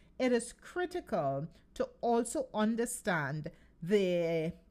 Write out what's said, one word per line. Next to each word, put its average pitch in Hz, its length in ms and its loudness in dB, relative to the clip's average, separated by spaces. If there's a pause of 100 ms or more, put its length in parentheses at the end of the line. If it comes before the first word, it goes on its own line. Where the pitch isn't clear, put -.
(180)
It 247 140 2
is 233 220 0
critical 170 920 -4 (260)
to - 140 -4 (120)
also 240 540 0
understand 190 960 0 (320)
the 170 720 2 (160)